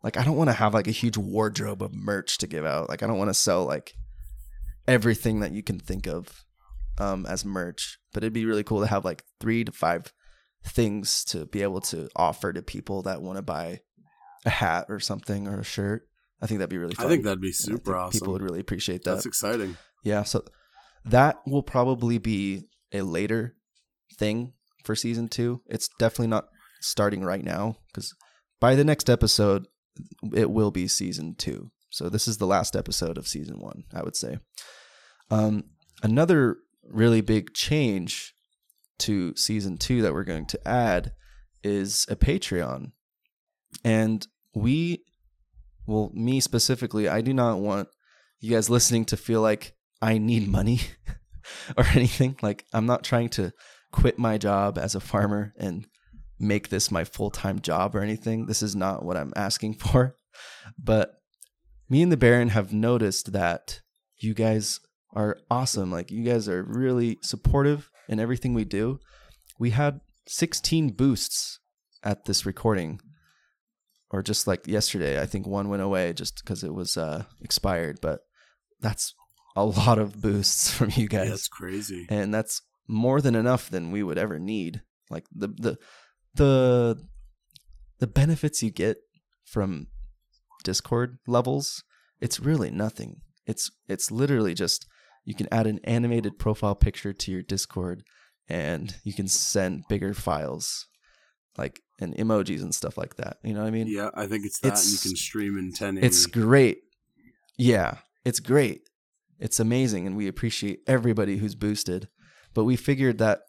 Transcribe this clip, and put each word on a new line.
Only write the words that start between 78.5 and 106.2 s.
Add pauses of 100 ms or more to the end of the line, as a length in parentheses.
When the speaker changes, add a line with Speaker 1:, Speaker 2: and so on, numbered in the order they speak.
Speaker 1:
that's (420)
a
lot
of
boosts
<laughs>
from
you
guys.
Speaker 2:
Yeah,
that's
crazy.
Speaker 1:
And
that's (280)
more
than
enough
than
we
would
ever
need. (280)
Like,
the,
the, (560)
the, (920)
the
benefits
you
get (460)
from (760)
Discord
levels, (360)
it's
really
nothing. (260)
It's, (180)
it's
literally
just, (380)
you
can
add
an
animated
profile
picture
to
your
Discord, (460)
and (100)
you
can
send
bigger
files, (680)
like, (200)
and
emojis
and
stuff
like
that.
You
know
what
I
mean?
Speaker 2:
Yeah,
I
think
it's
that,
and
you
Speaker 1:
It's,
Speaker 2:
can
stream
in
ten
eighty.
Speaker 1:
it's